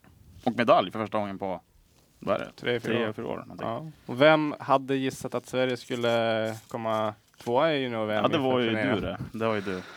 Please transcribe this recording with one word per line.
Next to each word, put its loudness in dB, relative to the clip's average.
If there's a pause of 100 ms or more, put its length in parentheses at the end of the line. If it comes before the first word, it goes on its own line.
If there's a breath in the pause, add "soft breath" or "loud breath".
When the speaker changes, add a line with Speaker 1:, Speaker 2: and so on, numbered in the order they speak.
(440)
Speaker 1:
och -2
medalj 4
för -8
första -4
gången -6
på, -6 (580)
vad 0
är -4
det? -8
Speaker 2:
Tre, -2
fyra -4
Speaker 1:
Tre, 0
Speaker 2:
år. -6
Speaker 1:
fyra -8
år, -6
någonting. -10
Speaker 2:
Ja. -6 (200)
Och 0
vem 6
hade 2
gissat -4
att -4
Sverige 0
skulle 0 (120)
komma -2 (300)
tvåa 2
i 0
junior-V -2
M 2
Speaker 1:
Ja, 4
det 2
var 2
ju 2
Speaker 2:
inför 0
Speaker 1:
du 2
Speaker 2:
turneringen? -4 (140)
Speaker 1:
det. -10
Det 0
var 2
ju -2
du. -6 (160)